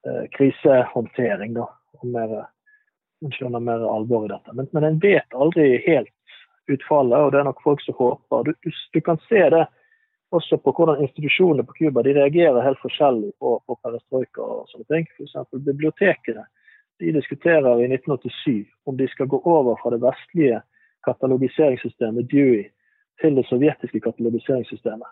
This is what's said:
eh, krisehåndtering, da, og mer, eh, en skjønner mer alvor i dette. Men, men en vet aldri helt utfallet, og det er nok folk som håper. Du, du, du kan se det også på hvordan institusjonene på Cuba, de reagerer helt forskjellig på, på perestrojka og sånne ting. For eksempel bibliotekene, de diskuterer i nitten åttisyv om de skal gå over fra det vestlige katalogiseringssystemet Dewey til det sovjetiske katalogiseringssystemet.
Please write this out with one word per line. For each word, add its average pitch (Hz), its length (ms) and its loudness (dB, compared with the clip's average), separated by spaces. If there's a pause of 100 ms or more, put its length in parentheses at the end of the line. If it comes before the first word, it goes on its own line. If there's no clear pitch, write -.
(120)
eh, - 240 -8
krisehåndtering, 120 1200 0
da, 110 160 -8 (300)
og 127 100 -14
mer, 113 240 -6
eh, 104 160 -14 (720)
en 139 80 -8
skjønner 120 320 -8
mer 117 240 -4
alvor 110 400 -2
i 98 80 -8
dette. - 240 -14
Men, 135 140 -8
men 156 180 2
en 160 80 0
vet 190 320 2
aldri 143 460 4 (100)
helt 139 240 0 (560)
utfallet, 135 480 2
og 147 160 4
det 139 80 4
er 143 80 0
nok - 160 -6
folk 143 160 2
som - 160 -8
håper. 123 480 -2
Du, 143 60 -2 (100)
du, 165 120 -8 (200)
du 165 80 0
kan 170 160 0 (140)
se 220 100 4 (140)
det 165 80 6 (760)
også 160 240 0
på 135 160 0
hvordan 156 240 2
institusjonene 147 640 0
på - 140 -12
Cuba, 139 260 0
de 139 140 2
reagerer 143 420 4
helt 135 220 0
forskjellig 123 480 0 (100)
på, 131 140 0 (100)
på 127 220 -10
perestrojka 117 580 -8
og 113 300 -10
sånne 117 180 -20
ting. 160 140 -2 (100)
For - 80 -16
eksempel 139 400 -12
bibliotekene, 147 800 -2 (560)
de 165 160 -2
diskuterer 143 640 2
i 123 80 0
nitten 131 240 -4
åttisyv 117 540 -4 (180)
om 135 160 -8
de 135 80 0
skal 135 240 -6
gå 139 160 0
over 139 320 2
fra 120 160 -4
det 113 80 -4
vestlige 131 560 0 (480)
katalogiseringssystemet 127 1300 -2
Dewey 127 340 4 (560)
til 143 160 4
det 117 80 -2
sovjetiske 131 560 -2
katalogiseringssystemet. 117 1080 -6